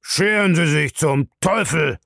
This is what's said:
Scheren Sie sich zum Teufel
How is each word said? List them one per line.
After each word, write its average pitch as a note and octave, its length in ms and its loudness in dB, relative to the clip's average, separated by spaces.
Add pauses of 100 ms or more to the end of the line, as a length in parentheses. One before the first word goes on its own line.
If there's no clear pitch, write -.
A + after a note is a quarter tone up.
Scheren G3+ 540 0
Sie E3+ 120 2
sich D3 280 0
zum C#3 340 0 (120)
Teufel D#3 640 0